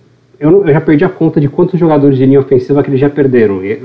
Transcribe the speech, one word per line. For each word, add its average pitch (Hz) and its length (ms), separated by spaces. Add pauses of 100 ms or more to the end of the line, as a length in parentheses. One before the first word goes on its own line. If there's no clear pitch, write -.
(380)
eu 151 140
não, 196 140
eu 147 60
já 151 80
perdi 151 240
a 180 40
conta 165 320
de 143 80
quantos 175 300
jogadores 147 380
de 127 80
linha 135 140
ofensiva 135 460
que 143 60
eles 131 100
já 143 100
perderam. 117 540
E, 101 80 (120)